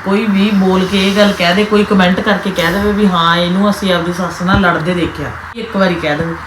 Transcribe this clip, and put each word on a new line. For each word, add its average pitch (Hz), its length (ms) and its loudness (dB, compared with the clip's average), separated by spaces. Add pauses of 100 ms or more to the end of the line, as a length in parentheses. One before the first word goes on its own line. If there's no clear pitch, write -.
ਕੋਈ 208 260 0
ਵੀ 196 240 2
ਬੋਲ 185 300 2
ਕੇ 190 240 0
ਇਹ 196 80 0
ਗੱਲ 202 220 4
ਕਹਿ 175 160 0
ਦੇ, 208 100 2
ਕੋਈ 208 200 2
ਕੁਮੈਂਟ 185 360 2
ਕਰਕੇ 196 300 -2
ਕਹਿ 170 220 -2
ਦੇਵੇ 202 200 0
ਵੀ 202 160 2
ਹਾਂ 170 280 2
ਇਹਨੂੰ 185 340 2
ਅਸੀਂ 196 240 0
ਆਪਦੀ 170 180 -2
ਸੱਸ 175 300 -6
ਨਾਲ 196 180 2
ਲੜਦੇ 170 340 0
ਦੇਖਿਆ, 156 320 -4 (280)
ਇੱਕ 220 220 -8
ਵਾਰੀ 185 180 2
ਕਹਿ 156 220 -2
ਦੇਵੇ। 165 180 -4 (120)